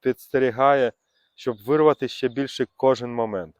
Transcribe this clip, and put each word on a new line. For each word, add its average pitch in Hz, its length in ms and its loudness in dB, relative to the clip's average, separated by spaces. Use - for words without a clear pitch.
підстерігає, 131 880 0
щоб 117 300 -6
вирвати 147 420 2
ще - 200 -4
більше 131 480 -4
кожен 123 380 0
момент. 110 460 -6